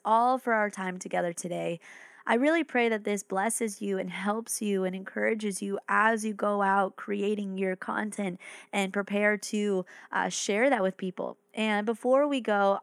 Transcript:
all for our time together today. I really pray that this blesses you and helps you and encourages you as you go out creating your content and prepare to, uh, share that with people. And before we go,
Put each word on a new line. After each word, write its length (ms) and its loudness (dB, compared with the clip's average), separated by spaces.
all 320 4
for 160 -2
our 160 2
time 300 -6
together 340 -2
today. 460 -6
I 80 4
really 300 4
pray 240 2
that 160 0
this 180 0
blesses 580 -2
you 180 -2
and 120 -4
helps 500 -4
you 220 0
and 140 -2
encourages 680 -2
you 160 -4
as 360 2
you 100 -4
go 260 0
out 360 2
creating 600 -4
your 200 -2
content 640 -6
and 200 -2
prepare 440 2
to, 500 -2
uh, 180 0
share 400 0
that 140 2
with 140 0
people. 420 -6
And 320 0
before 400 2
we 140 0
go, 420 2